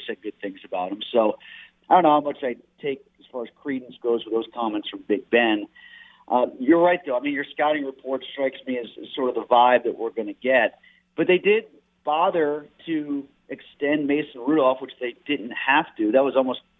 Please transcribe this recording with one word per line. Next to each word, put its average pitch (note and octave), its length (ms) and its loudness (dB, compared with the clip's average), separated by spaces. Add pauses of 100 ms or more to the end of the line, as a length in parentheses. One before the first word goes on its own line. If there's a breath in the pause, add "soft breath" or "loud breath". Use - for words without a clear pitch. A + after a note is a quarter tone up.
said A2 160 -12
good G#2 180 -10
things G2 240 -10
about F#2 260 -6
him. G#2 120 -10 (100)
So A2 240 2 (540 loud breath)
I - 40 8
don't B3 100 8
know G#3 80 6
how D3 100 4
much C#3+ 200 -8
I B2 140 -4 (240)
take C#3 240 -6 (160)
as - 100 -20
far B2 120 -8
as A2 80 -12 (120)
credence B2+ 400 -8
goes A#2 220 0
with A2 80 -10
those A2+ 220 -2
comments G#2+ 340 -6
from G2+ 180 -12
Big G2+ 220 -2
Ben. A2 380 2 (600 loud breath)
Uh, B2 200 0 (120)
you're D3 220 4
right, F3 240 4
though. B2 140 -2
I - 20 -2
mean, C#3+ 140 -4
your C#3 180 -6
scouting D3+ 320 -2
report C3 480 -8
strikes C3+ 340 -4
me B2+ 120 -6
as, A#2 80 -8 (160)
as G#2 120 -16
sort C3 140 -2
of A#2+ 60 -4
the A2+ 80 -4
vibe B2 420 6
that A2 140 -4
we're A2+ 140 -6
gonna G#2 200 -8
get. B2 460 0 (360 soft breath)
But E3 120 -2
they F3+ 100 4
did G3+ 280 2 (400)
bother D3+ 640 0 (200)
to D3 400 -4 (240)
extend D3+ 560 -4
Mason C#3+ 340 -4
Rudolph, C3 400 2
which B2+ 180 -12
they A#2+ 160 -6 (120)
didn't B2 240 -6
have D3 480 0
to. G#2+ 140 2
That C3 120 4
was B2+ 120 -2
almost B2+ 240 0 (200)